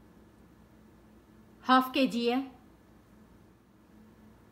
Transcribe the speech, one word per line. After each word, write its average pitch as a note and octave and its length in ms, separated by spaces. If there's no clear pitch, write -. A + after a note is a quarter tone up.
हाफ B3+ 300
केजी A#3+ 320
है। B3 120